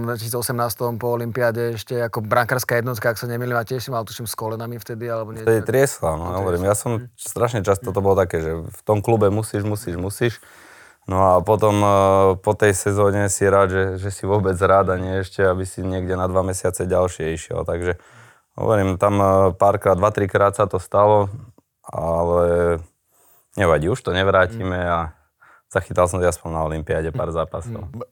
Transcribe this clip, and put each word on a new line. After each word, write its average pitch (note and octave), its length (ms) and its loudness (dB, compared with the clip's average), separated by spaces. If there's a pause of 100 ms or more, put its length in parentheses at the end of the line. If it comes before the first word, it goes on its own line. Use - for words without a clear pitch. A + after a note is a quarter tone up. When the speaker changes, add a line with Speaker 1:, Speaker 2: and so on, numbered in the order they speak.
Speaker 1:
dvetisícosemnástom A#2+ 960 -4
po A#2+ 160 -2
olympiáde A#2 560 -2
ešte A#2 240 -8
ako A#2 240 -4
brankárska A#2+ 560 0
jednotka, A#2+ 320 -2
ak A2 80 -2
sa - 80 -10
nemýlim, A#2+ 320 -4
a A#2 80 -2
tiež B2+ 160 -6
si - 80 -12
mal, A2+ 160 -4
tuším, A2+ 240 -12
s - 80 -10
kolenami A2+ 400 -8
vtedy, A#2 320 -10
alebo A2+ 240 -6
niečo A2+ 160 -4
Speaker 2:
Vtedy A2 160 2
Speaker 1:
tak. - 80 -6
Speaker 2:
triesla, B2+ 400 2
no, E2+ 160 -6
Speaker 1:
No, F#2+ 160 -2
Speaker 2:
hovorím, F2 160 0
Speaker 1:
triesla. F#2+ 80 2
Speaker 2:
ja G#2 80 4
som - 160 -4
Speaker 1:
Mhm. A#2 120 -4 (120)
Speaker 2:
strašne A#2+ 480 -2
často, G2 240 0
to F#2 80 -2
Speaker 1:
Mhm. G2 80 0
Speaker 2:
bolo G2 80 6
také, F#2 240 2
že D#2+ 220 -4
v - 260 -14
tom G#2+ 160 2
klube G#2+ 320 4
musíš, G#2 320 -4
musíš, G2+ 320 -6
musíš. G2+ 360 -2 (720)
No F#2+ 140 -2
a F#2 220 6
potom, G#2 340 4
e, G2+ 140 4 (480)
po G#2 160 0
tej G#2 180 4
sezóne G2+ 560 0
si - 160 -2
rád, G2 240 4
že, F#2+ 160 0 (140)
že G2 120 -8
si - 140 -14
vôbec F#2+ 320 0
rád F#2+ 320 4
a F#2 80 0
nie F#2 240 -4
ešte, F#2+ 220 -6
aby F#2+ 220 2
si F#2 180 -10
niekde F#2 340 -4
na F2+ 100 -2
dva F#2 160 0
mesiace F#2 420 -2
ďalšie F2+ 480 0
išiel. E2 320 -6
Takže F2 360 -4 (540)
hovorím, G2+ 420 0
tam, G2+ 200 2
e, G2+ 100 2 (260)
párkrát, G2+ 420 2
dva, F#2+ 160 2
trikrát G2+ 440 2
sa G#2+ 100 2
to F#2+ 140 -2
stalo, G#2 500 4 (560)
ale E2+ 960 0 (720)
nevadí, E2 340 2
už - 120 -2
to - 120 -6
nevrátime F#2 680 0
Speaker 3:
Mm. F2 100 -4
Speaker 2:
a E2+ 100 0 (680)
zachytal F2+ 400 0
som F#2+ 100 -2
si F2+ 80 0
aspoň E2 260 -2
na D#2+ 120 -4
olympiáde D#2+ 480 -4
pár E2 180 -4
zápasov. E2 560 -6
Speaker 3:
Mm. A#2 260 -14